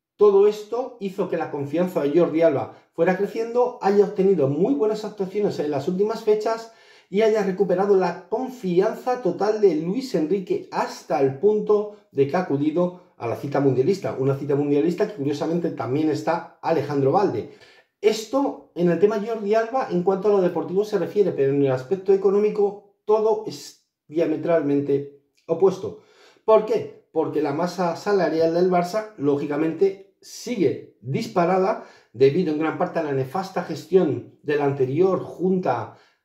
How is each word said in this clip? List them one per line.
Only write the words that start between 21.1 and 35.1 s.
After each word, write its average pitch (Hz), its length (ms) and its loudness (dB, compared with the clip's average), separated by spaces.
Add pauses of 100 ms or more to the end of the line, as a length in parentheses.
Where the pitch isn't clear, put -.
pero 139 180 0
en 143 140 2
el 135 80 2
aspecto 190 400 0
económico 202 880 0
todo 214 420 2
es - 440 -16 (180)
diametralmente 147 1120 0 (260)
opuesto. 170 520 0 (460)
¿Por 220 200 6
qué? - 460 -6
Porque 147 300 -2
la 135 100 -2
masa 175 460 -2
salarial 165 560 0
del 180 180 2
Barça, 185 460 -2
lógicamente, 147 1040 -2
sigue - 800 -4
disparada 185 800 0 (300)
debido 151 400 2
en 151 60 -2
gran 156 180 -2
parte 180 220 -4
a 165 40 -2
la 147 80 -4
nefasta 175 520 -4
gestión 151 800 0
de 143 120 0
la 143 80 0
anterior 139 560 0